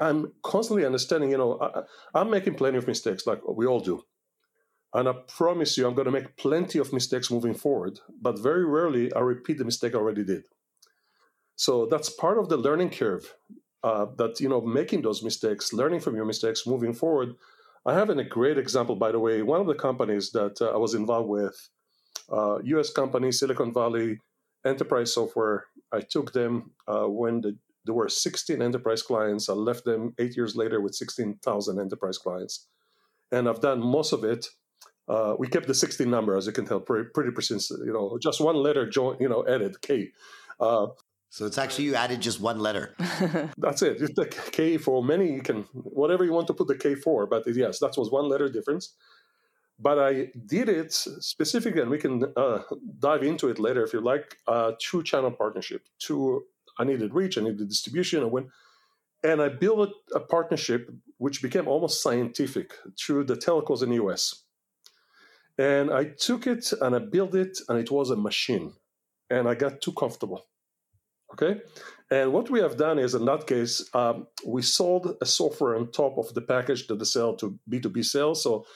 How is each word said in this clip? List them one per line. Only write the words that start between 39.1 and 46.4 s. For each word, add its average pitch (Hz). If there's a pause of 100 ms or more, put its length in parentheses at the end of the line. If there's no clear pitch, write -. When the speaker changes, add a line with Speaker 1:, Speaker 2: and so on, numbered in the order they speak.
Speaker 1:
you 131
know, 113
added, 107
K. 123 (480)
Uh, 110 (420)
Speaker 2:
So -
it's 104
actually, 135
you 139
added 120
just 107
one 110
letter. 107
Speaker 3:
<laughs> 170
Speaker 1:
That's 147
it. 135
It's 151
the 170
K -
for 131
many. 160
You 131
can, 107 (100)
whatever 156
you 165
want 165